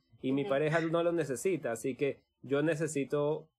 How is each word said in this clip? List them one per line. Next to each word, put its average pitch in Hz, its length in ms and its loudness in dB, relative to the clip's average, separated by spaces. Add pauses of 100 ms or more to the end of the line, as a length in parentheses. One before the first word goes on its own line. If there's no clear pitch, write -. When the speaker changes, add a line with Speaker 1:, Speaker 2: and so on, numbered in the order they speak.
(220)
Speaker 1:
Y 131 120 0
mi 139 100 2
Speaker 2:
Ujú. 139 60 -4
Speaker 1:
pareja 151 320 2
no 165 200 2
lo 170 100 2
necesita, 147 600 0
así 117 240 -4
que 139 240 -2 (240)
yo 139 180 0
necesito 147 840 -2 (120)